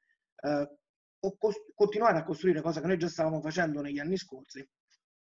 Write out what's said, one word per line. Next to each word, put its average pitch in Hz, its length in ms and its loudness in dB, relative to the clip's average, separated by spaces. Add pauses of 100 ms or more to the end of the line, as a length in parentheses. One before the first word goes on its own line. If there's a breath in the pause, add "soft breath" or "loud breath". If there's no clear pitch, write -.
(420)
eh, 147 360 -2 (440)
o - 160 -4
cos-, - 280 0 (100)
continuare 208 440 4
a 156 40 -6
costruire, 156 380 0
cosa 156 200 -2
che 156 60 -4
noi 185 100 2
già 170 120 0
stavamo 160 320 -2
facendo 156 400 -2
negli 143 180 -6
anni 170 180 -2
scorsi, 135 500 -14 (680)